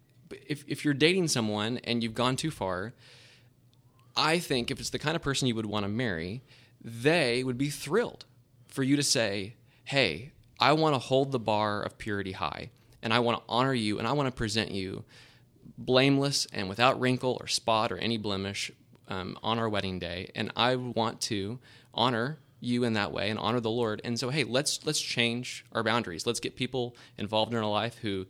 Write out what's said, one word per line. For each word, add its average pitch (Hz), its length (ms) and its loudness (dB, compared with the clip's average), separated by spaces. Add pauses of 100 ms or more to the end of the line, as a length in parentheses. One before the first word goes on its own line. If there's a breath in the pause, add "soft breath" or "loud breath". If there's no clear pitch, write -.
(460)
if, 147 220 -6
if 139 160 -6
you're 147 100 4
dating 165 360 4
someone 110 560 0
and 117 180 0
you've 113 100 -4
gone 127 220 2
too 156 160 -2
far, 95 420 -4 (1200 loud breath)
I 156 260 2
think 131 300 -2
if 131 120 -6
it's 117 80 -6
the 123 100 -6
kind 156 160 -2
of 165 60 -4
person 135 260 0
you 117 80 2
would 110 120 -2
wanna 104 200 -2
marry, 104 560 -4 (400 loud breath)
they 127 640 2
would 127 120 -2
be 143 120 0
thrilled 165 560 -4 (420)
for - 160 -4
you 135 140 6
to 143 60 2
say, 107 520 0 (300 soft breath)
'Hey, 113 480 0 (260)
I 127 140 6
wanna 156 260 4
hold 135 320 2
the 131 80 0
bar 104 420 0
of - 160 -6
purity 98 360 -4
high, - 380 -6 (300 soft breath)
and 113 120 0
I 117 60 6
wanna 117 280 2
honor 131 280 2
you, 107 240 0
and 110 80 -2
I 120 60 0
wanna 143 180 0
present 110 400 -2
you 95 340 -6 (720 loud breath)
blameless 135 760 4
and 98 160 -4
without 117 320 4
wrinkle 127 400 0
or - 80 -10
spot 113 440 0
or 92 60 -4
any 117 200 0
blemish, 101 540 -4 (360)
um, 95 360 -6
on 113 160 0
our 113 100 0
wedding 95 300 -2
day, 87 360 -8
and 110 200 -4
I 123 200 4
want 117 460 -2
to 104 380 -4 (340 loud breath)
honor 123 460 0 (200)
you 120 240 0
in 117 100 2
that 101 180 0
way 92 180 -2
and 110 80 -2
honor 113 220 0
the 113 100 0
Lord. 110 340 0
And 117 160 -4
so, 127 120 -4
hey, 151 120 0
let's, 120 420 -2
let's 151 140 -2
change 120 720 -2
our 113 120 0
boundaries. 107 420 0
Let's 117 140 0
get - 160 -6
people 123 400 -4 (220 loud breath)
involved 110 360 0
in 117 60 0
our 107 100 0
life 107 300 -2
who 98 300 -4